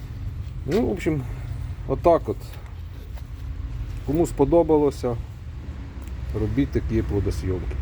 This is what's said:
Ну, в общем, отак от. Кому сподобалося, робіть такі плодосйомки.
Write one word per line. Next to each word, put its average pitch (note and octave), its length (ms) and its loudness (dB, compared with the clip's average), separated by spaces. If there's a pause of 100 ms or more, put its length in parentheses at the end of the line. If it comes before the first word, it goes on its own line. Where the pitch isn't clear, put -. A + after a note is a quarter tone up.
(640)
Ну, G3+ 220 2
в A3 40 0
общем, D#3 300 0 (640)
отак D3 420 6
от. G2 80 -2 (1700)
Кому D#3 200 4
сподобалося, D3 880 6 (1200)
робіть A2 300 2
такі A2 320 2
плодосйомки. F#2 800 0